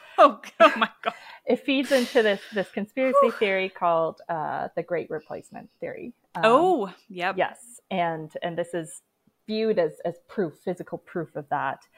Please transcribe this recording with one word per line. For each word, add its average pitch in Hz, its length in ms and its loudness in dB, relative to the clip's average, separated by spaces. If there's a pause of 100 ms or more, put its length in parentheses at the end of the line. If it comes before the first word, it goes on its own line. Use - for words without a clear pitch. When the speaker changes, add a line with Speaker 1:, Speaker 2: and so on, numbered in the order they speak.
Speaker 1:
<laughs> - 120 -8
Oh, 294 240 6 (180)
oh 330 160 8
my 226 140 0 (140)
God. 220 100 -4 (320)
Speaker 2:
It 247 140 0
feeds 269 320 -2
into 247 320 2
this, 202 180 2 (120)
this 190 180 -4
conspiracy 262 500 -2
Speaker 1:
Whew. 254 120 4
Speaker 2:
theory 190 360 0
called, 165 580 0
uh, 147 480 -6
the 170 60 -4
Great 165 300 -6
Replacement - 580 -12 (100)
Theory. - 340 -12 (200)
Um, 180 100 -4
Speaker 1:
Oh, 247 500 4 (140)
yep. 180 300 -4
Speaker 2:
Yes. - 420 -4 (120)
And, 165 400 -2 (100)
and 170 160 -6
this 175 160 -6
is 160 300 -8 (420)
viewed 220 320 -2
as, 160 160 0 (120)
as 170 100 -4 (120)
proof, 175 280 -4
physical 175 420 -8
proof - 380 -10
of 151 140 -10
that, 135 380 -4 (100)